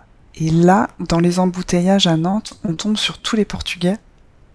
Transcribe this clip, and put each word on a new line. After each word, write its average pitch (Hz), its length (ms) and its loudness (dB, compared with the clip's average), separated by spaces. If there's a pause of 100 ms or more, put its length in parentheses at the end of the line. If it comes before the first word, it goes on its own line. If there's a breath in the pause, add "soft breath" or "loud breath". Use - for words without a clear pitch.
(360)
Et 160 160 -4
là, 180 380 4 (100)
dans 170 200 -2
les 175 200 2
embouteillages 185 680 0
à 165 100 2
Nantes, 185 460 -4
on 175 100 -4
tombe 208 240 -4
sur - 220 -6
tous - 160 -4
les 208 100 2
Portugais 180 520 -4 (580)